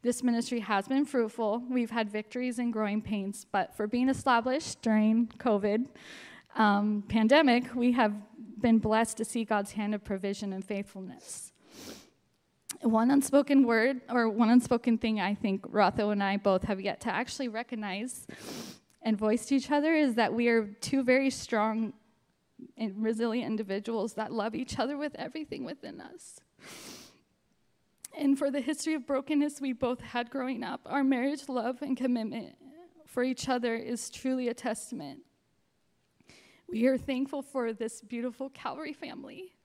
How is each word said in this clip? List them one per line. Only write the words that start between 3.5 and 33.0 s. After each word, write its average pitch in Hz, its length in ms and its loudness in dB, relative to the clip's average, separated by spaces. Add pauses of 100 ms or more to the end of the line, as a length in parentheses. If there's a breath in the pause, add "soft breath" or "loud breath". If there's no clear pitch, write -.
but - 220 0
for 214 140 -4
being 247 200 2
established 254 760 0
during 220 460 4 (100)
covid, 214 480 2 (680 loud breath)
um, 208 520 4
pandemic, 247 680 6
we 247 200 2
have 220 200 4 (480)
been 226 160 6
blessed 220 400 2
to 233 80 -4
see 226 200 -4
God's 202 260 -2
hand 214 240 -4
of 202 80 -8
provision 196 500 -6
and 190 100 -8
faithfulness. - 920 -10 (1300 loud breath)
One 226 280 4
unspoken 277 560 6
word, 233 440 2
or 233 200 2
one 220 220 4
unspoken 240 480 4
thing 220 200 -2
I 196 140 0
think 196 300 -2
Rotho 208 480 2
and 202 100 0
I 196 160 0
both 196 280 2
have 196 140 -2
yet 196 220 -4
to 226 80 -4
actually 247 380 -4
recognize 220 800 -8 (800 loud breath)
and 220 120 2
voice 214 300 0
to 277 80 2
each 269 140 0
other, 294 240 2
is 294 220 4
that 226 180 2
we 233 140 2
are 226 180 4 (140)
two 269 240 0
very 262 260 4
strong 220 640 -2 (840)
and 214 260 -6
resilient 226 460 0
individuals 214 640 -4
that 220 180 -6
love 220 240 -2
each 254 240 -6
other 269 160 0
with 285 200 -4
everything 269 500 -8
within - 340 -12
us. - 400 -20 (1800 loud breath)
And 277 200 2
for 277 120 0
the 269 120 -2
history 311 320 -2
of 285 120 -4
brokenness 285 540 0
we 269 140 -4
both 247 260 -2
had 240 300 -6
growing 254 340 -6
up, - 220 -8
our 277 180 0
marriage, 269 460 0
love, 247 320 -4
and 269 160 -4
commitment 226 580 -4 (500)